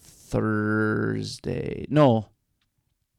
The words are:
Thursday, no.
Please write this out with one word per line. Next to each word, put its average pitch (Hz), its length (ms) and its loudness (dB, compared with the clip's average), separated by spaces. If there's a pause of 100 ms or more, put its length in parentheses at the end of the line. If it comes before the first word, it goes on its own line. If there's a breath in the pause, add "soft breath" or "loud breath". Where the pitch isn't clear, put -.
Thursday, 107 1900 -4
no. 123 380 4 (920)